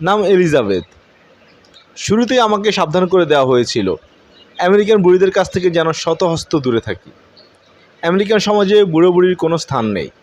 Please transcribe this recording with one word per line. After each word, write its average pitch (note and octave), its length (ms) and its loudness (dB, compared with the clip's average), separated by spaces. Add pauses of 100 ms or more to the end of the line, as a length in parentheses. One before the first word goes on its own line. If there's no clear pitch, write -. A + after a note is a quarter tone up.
নাম G3 220 -2
এলিজাবেথ। D3 600 0 (1120)
শুরুতেই A#3 440 -2
আমাকে G#3 320 0
সাবধান F3+ 360 -2
করে F3+ 180 2
দেওয়া C#3+ 200 2
হয়েছিল, A#2+ 500 0 (640)
আমেরিকান G#3 380 2
বুড়িদের F#3 340 4
কাছ F#3+ 200 -2
থেকে F3+ 180 -2
যেন E3 220 -2
শত E3 320 -4
হস্ত E3 320 -4
দূরে B2+ 240 -2
থাকি। - 320 -12 (960)
আমেরিকান G3+ 320 0
সমাজে G#3 440 2
বুড়ো E3+ 280 2
বুড়ির F3+ 240 2
কোনো E3 220 -2
স্থান C3 280 -4
নেই F#2 240 -4 (140)